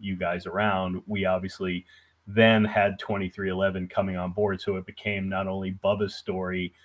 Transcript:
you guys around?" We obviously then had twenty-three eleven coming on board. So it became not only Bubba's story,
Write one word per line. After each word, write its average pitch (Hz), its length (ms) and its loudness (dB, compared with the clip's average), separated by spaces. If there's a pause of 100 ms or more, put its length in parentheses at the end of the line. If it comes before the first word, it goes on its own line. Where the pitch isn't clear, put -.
you 98 160 -4
guys 90 300 -2
around?" 95 600 0
We 101 200 -2
obviously 92 580 -2 (420)
then 110 380 8
had 101 340 2
twenty-three 95 520 -4
eleven 92 380 0
coming 95 280 -2
on 90 160 -4
board. 98 280 0
So 98 160 -2
it 92 100 -8
became 98 420 -4
not 95 180 -2
only 95 380 -4
Bubba's 101 300 0
story, 92 580 -4 (120)